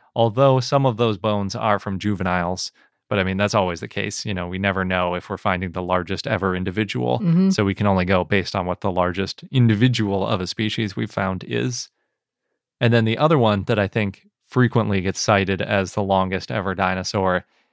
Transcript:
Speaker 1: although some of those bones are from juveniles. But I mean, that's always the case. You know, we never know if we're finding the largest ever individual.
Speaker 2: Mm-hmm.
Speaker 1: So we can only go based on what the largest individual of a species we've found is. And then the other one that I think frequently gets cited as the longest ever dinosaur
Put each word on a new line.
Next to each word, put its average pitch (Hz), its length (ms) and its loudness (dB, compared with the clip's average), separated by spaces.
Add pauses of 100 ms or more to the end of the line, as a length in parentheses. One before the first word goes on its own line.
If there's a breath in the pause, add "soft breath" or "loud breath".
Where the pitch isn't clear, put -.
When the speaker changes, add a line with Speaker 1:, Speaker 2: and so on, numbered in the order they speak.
(160 soft breath)
Speaker 1:
although 127 440 4
some 139 260 2
of 117 120 0
those 110 200 0
bones 101 380 -2
are 110 240 0
from 98 200 -4
juveniles. 90 720 -2 (380 soft breath)
But 107 80 0
I 95 60 2
mean, 95 140 -2
that's 101 180 0
always 90 240 0
the - 80 -8
case. 104 360 -6
You 107 120 -6
know, 87 120 -6
we 92 120 -6
never 95 260 0
know 90 300 0
if 87 160 -8
we're 95 60 -4
finding 92 340 -2
the 90 100 -6
largest 90 460 -2
ever 95 280 0
individual. 107 640 -2
Speaker 2:
Mm-hmm. 180 300 4
Speaker 1:
So 190 160 2
we 98 80 2
can 104 140 0
only 92 180 2
go 92 180 2
based 95 320 -2
on 90 120 -2
what 90 140 -4
the 95 100 -2
largest 90 600 -2
individual 110 760 2
of 107 140 -2
a 92 60 -4
species 107 480 -4
we've 113 140 -4
found 95 340 -4
is. 120 460 -4 (920)
And 120 140 4
then 117 120 4
the 110 120 0
other 156 220 4
one 104 240 2
that 110 160 0
I 98 80 2
think 101 400 -4 (200)
frequently 110 540 2
gets 95 180 -2
cited 98 400 2
as 98 340 -2
the 107 100 -2
longest 95 480 0
ever 95 240 -4
dinosaur 92 680 0 (280)